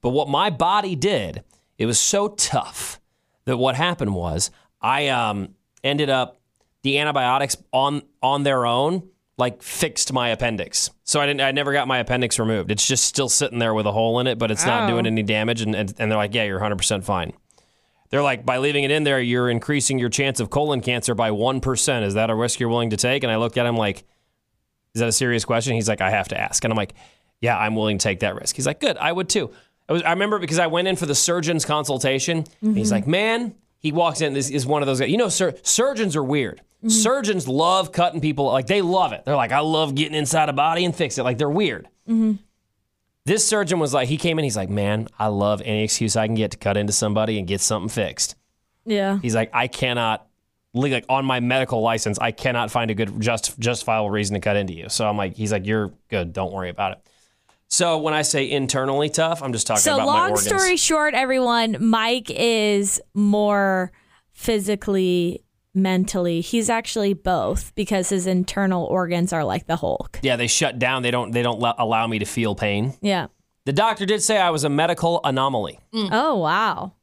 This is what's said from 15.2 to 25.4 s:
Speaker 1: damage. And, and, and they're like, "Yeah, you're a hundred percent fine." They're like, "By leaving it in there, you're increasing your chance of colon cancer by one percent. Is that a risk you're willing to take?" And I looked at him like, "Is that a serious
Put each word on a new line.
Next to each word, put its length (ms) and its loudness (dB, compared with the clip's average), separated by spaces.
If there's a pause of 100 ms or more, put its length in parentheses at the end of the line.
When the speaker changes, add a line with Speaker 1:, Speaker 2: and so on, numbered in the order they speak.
Speaker 1:
damage. 380 0
And, 140 -2
and, 240 -4
and 120 0
they're 80 2
like, 160 -2
"Yeah, 100 0
you're 140 -4
a 40 -2
hundred 160 -2
percent 260 -2
fine." 280 -2 (800)
They're 120 0
like, 240 0
"By 120 2
leaving 260 0
it 60 0
in 140 2
there, 160 2
you're 300 2
increasing 480 0
your 100 0
chance 320 0
of 100 -2
colon 320 0
cancer 320 0
by 180 2
one 280 0
percent. 440 0
Is 100 0
that 160 2
a 40 2
risk 260 -2
you're 100 0
willing 200 0
to 60 -2
take?" 280 0
And 80 0
I 40 0
looked 220 0
at 80 2
him 100 0
like, 280 -2 (920)
"Is 60 -2
that 80 2
a 40 0
serious 320 0